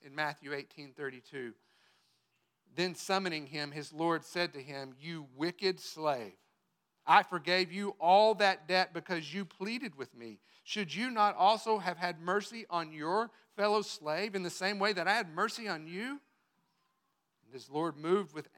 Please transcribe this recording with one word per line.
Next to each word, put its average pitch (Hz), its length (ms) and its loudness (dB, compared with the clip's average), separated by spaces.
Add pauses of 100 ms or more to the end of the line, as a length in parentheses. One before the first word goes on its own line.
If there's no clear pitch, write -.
in 139 100 -20
Matthew 147 380 -4
eighteen 139 440 -10
thirty-two. 131 560 -10 (1200)
Then 175 200 -2
summoning 180 520 -2
him, 147 240 -8
his 151 220 -10
Lord 165 320 0
said 175 300 -4
to 135 80 -12
him, 135 360 -10
"You 160 280 -10 (100)
wicked 175 420 -2
slave, 135 540 -2 (760)
I 180 160 8
forgave 180 500 0
you 202 260 -4
all 208 380 8
that 190 300 4
debt 185 280 2
because 160 380 -4
you 196 120 -4
pleaded 208 520 -8
with 127 180 -12
me. 117 260 -14 (240)
Should 180 300 -4
you 240 160 -2
not 208 260 4
also 208 420 4
have 180 180 -2
had 175 240 -4
mercy 196 500 -2
on 165 220 -2
your 175 380 0 (260)
fellow 208 260 4
slave 185 520 -4
in 190 80 -2
the 170 80 -4
same 196 280 -2
way 208 140 4
that 175 140 0
I 202 80 4
had 185 200 -2
mercy 214 340 -2
on 156 180 -6
you?" 226 340 -8 (1200)
And 113 80 -20
his 127 180 -16
Lord, 151 260 -2
moved 165 380 0
with 156 240 -10